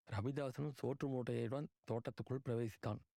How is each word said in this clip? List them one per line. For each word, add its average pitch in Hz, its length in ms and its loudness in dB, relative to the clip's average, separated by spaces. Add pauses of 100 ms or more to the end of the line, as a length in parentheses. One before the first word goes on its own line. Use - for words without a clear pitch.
ரவிதாசனும் 135 680 0
சோற்று 135 300 0
மூட்டையுடன் 123 600 2 (180)
தோட்டத்துக்குள் - 600 -2
பிரவேசித்தான். 113 560 0 (160)